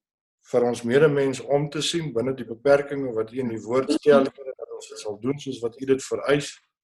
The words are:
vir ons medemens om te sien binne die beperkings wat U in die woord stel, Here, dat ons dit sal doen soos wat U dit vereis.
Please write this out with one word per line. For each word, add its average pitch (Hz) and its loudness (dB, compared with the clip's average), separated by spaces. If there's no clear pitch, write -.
vir 120 2
ons 117 -2
medemens 139 2
om 143 0
te 151 -6
sien 165 -2
binne 123 0
die 117 -10
beperkings 139 2
wat 110 -4
U 131 -4
in 117 -4
die 110 -6
woord 127 0
stel, 143 6
Here, 131 -8
dat - -14
ons - -18
dit - -16
sal 104 -8
doen 135 -4
soos 127 -10
wat 117 -6
U 131 -14
dit 135 2
vereis. 131 0